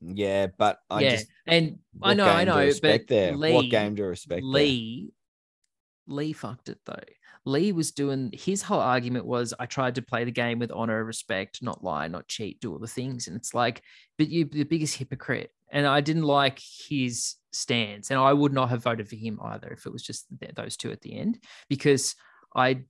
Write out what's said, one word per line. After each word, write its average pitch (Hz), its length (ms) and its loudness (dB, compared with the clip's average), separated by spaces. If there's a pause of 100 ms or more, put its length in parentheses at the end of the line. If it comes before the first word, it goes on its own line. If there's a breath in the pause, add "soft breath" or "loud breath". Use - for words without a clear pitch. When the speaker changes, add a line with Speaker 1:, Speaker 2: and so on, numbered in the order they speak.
Speaker 1:
Yeah, 98 480 0 (100)
but 104 200 2 (120)
I 101 120 0
Speaker 2:
Yeah, 135 100 4
Speaker 1:
just, 110 140 -2 (200 soft breath)
Speaker 2:
and 165 320 4 (240)
I 190 60 2
Speaker 1:
what 202 80 6
Speaker 2:
know, 202 100 4
I 165 180 8
Speaker 1:
game - 20 4
to 170 140 4
Speaker 2:
know, 139 60 6
Speaker 1:
respect 143 420 4
Speaker 2:
but 127 60 2
Speaker 1:
there? 95 180 4
What 143 60 -2 (260)
Speaker 2:
Lee, 123 60 -2
Speaker 1:
game 104 260 2
to 101 80 -2
respect 90 380 -4
there? 131 80 -6
Speaker 2:
Lee, 131 640 0 (960)
Lee 147 240 -4
fucked 123 360 -12
it - 180 -12
though. - 80 -10 (500 soft breath)
Lee 151 260 2
was 165 220 0
doing, 135 400 -2
his 190 300 -4
whole 196 180 0
argument 123 440 0
was, 120 360 -2
"I 123 60 -6
tried 123 300 -2
to 131 60 -4
play 120 220 -4
the 123 80 -4
game 120 260 -2
with 117 140 -4
honor, 110 320 -2
respect, 107 580 -8
not 110 220 -8
lie, 80 240 -4
not 85 180 -12
cheat, - 340 -10
do 107 120 -8
all 71 80 -10
the 113 80 -10
things." 127 400 -8
And 87 80 -10
it's - 180 -10
like, 120 280 -2 (360 soft breath)
but 156 100 2
you, 165 180 0
the 147 180 -2
biggest 151 320 -2
hypocrite. - 540 -6 (200)
And 143 160 2
I 143 140 4
didn't 160 240 0
like 139 360 4 (280)
his 127 480 -4 (160)
stance, 104 580 -4
and 135 80 2
I 135 140 6
would 143 200 4
not 131 180 2
have 120 120 0
voted 113 260 -2
for - 80 -14
him 107 260 -6
either - 260 -10
if 120 180 -16
it 120 60 -10
was 117 100 -12
just - 240 -12 (140)
th-, - 160 -14
those 110 200 -8
two - 140 -8
at - 120 -12
the - 140 -14
end, 214 220 -4 (300 loud breath)
because 139 480 2 (380 soft breath)
I 127 360 2